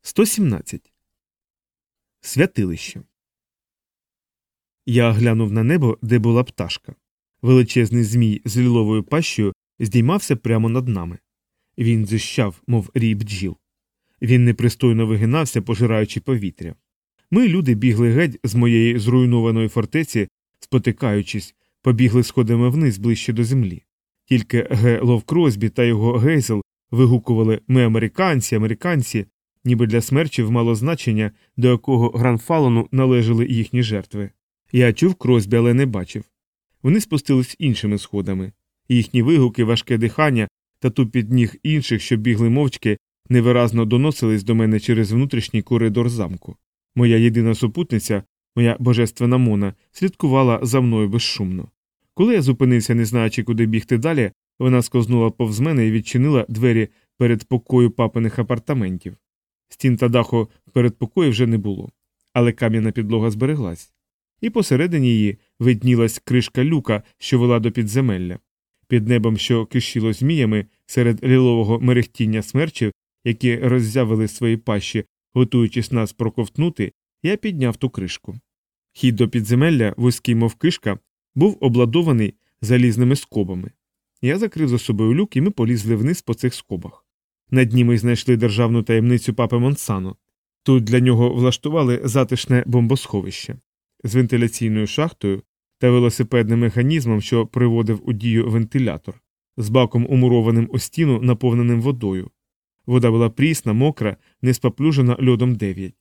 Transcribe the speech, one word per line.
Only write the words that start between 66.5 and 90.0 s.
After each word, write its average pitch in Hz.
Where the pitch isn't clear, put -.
люка, 135
що -
вела 120
до 110
підземелля. 104
Під 113
небом, 113
що 113
кишіло 113
зміями, 120
серед 117
лілового 120
мерехтіння 113
смерчів, 131
які 120
роззявили 113
свої 113
пащі, 107
готуючись 120
нас 113
проковтнути, 117
я 190
підняв 139
ту 131
кришку. 95
Хід 123
до 117
підземелля, 120
вузький, 120
мов 113
кишка, 113
був 190
обладований 123
залізними 123
скобами. 92
Я 139
закрив 165
за 123
собою 110
люк, 190
і 131
ми 190
полізли 113
вниз 139
по 117
цих 123
скобах. -
На 127
дні 120
ми 120
знайшли 120
державну 117
таємницю 113
папи 120
Монсано. 110